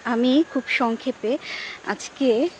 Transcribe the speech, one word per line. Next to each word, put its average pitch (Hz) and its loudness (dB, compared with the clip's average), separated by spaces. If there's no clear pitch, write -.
আমি 254 4
খুব 254 -2
সংক্ষেপে 233 -2
আজকে 269 0